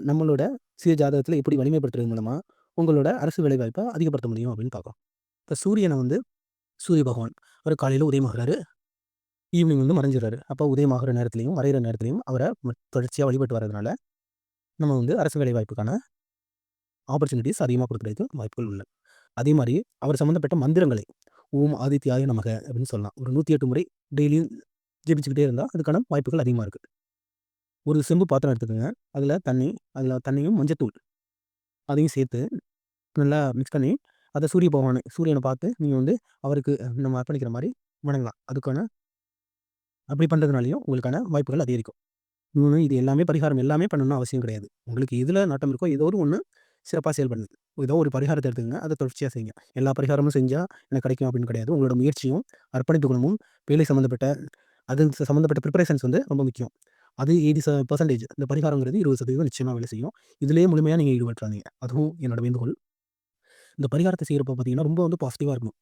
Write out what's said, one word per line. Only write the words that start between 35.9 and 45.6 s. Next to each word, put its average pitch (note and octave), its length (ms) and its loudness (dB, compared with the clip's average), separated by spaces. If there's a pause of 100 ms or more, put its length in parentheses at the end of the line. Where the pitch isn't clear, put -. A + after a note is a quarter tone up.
வந்து C3 180 2 (280)
அவருக்கு C#3+ 320 -2 (220)
நம்ம C3+ 200 -2
அர்ப்பணிக்கிற B2+ 340 -4
மாதிரி B2 200 -6 (340)
வணங்கலாம். C3+ 340 -4 (100)
அதுக்கான C3+ 320 -4 (1300)
அப்படி D3 180 2
பண்றதுனாலயும் D3 540 2
உங்களுக்கான C3 420 -2
வாய்ப்புகள் D3 400 -2
அதிகரிக்கும். A#2+ 340 -4 (580)
இன்னொன்னு, D3 280 4
இது C#3 120 2
எல்லாமே C3+ 280 2
பரிகாரம் D3+ 360 2
எல்லாமே D3+ 260 2
பண்ணணும்னு C#3 300 0
அவசியம் B2+ 260 -2
கிடையாது. A2 260 -8 (160)
உங்களுக்கு B2 340 -4
எதுல E3+ 280 2
நாட்டம் C#3 260 -2